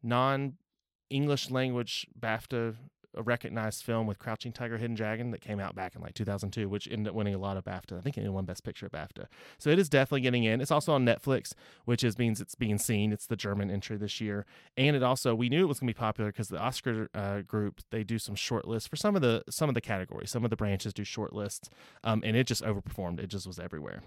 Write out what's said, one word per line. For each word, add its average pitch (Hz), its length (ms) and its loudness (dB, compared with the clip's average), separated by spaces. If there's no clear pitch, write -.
non-English 135 1500 0
language 127 560 0
bafta 113 560 -2
recognized 110 640 -2
film 113 240 0
with 101 120 -2
Crouching 113 340 -6
Tiger, 117 240 -6
Hidden 117 180 -2
Dragon 110 360 -2
that 110 100 -8
came 104 180 -4
out 95 160 -6
back 92 220 -8
in, 87 40 -12
like, 82 120 -12
two 113 100 -4
thousand 98 280 -2
two, 101 180 -2
which 101 200 -4
ended 107 200 -2
up 92 40 -6
winning 101 220 0
a - 20 -2
lot 98 200 -2
of 92 80 -6
bafta. 95 320 -8
I 92 40 -8
think 139 160 -2
it 104 120 -2
won 95 160 -2
Best 92 180 -8
Picture - 220 -8
at - 80 -10
bafta. - 320 -8
So - 120 -2
it 160 80 8
is 185 120 4
definitely 135 320 4
getting 123 240 4
in. 110 160 4
It's 131 100 0
also 151 220 4
on 131 120 6
Netflix, 123 460 2
which 120 220 2
is, 107 120 2
means 113 220 2
it's - 160 -10
being 107 220 2
seen. 107 340 2
It's 104 160 -4
the 113 80 -2
German 101 340 -2
entry 101 280 -4
this 101 240 -4
year. 101 240 -2
And 143 180 6
it 127 80 4
also, 127 320 4
we 120 140 2
knew 156 140 4
it 185 40 4
was 143 140 0
gonna 127 80 0
be 113 40 0
popular 107 380 0
'cause 107 160 -4
the 92 100 -6
Oscar, 113 560 -2
uh, 101 280 -2
group, 104 480 -2
they 110 160 -2
do 113 120 -2
some 101 160 -6
short - 320 -2
lists 110 220 -4
for - 80 -8
some 202 220 2
of 175 40 4
the, 117 280 4
some - 180 0
of 135 80 2
the - 60 0
categories. - 500 -6
Some 120 140 0
of 117 40 2
the 110 60 0
branches 101 380 0
do 104 100 -6
short 104 300 -6
lists, 101 360 -8
um, 113 200 2
and 110 120 4
it 127 100 4
just - 160 -2
overperformed. 98 560 -4
It 95 80 -6
just 95 180 -6
was 87 140 -10
everywhere. 76 480 -8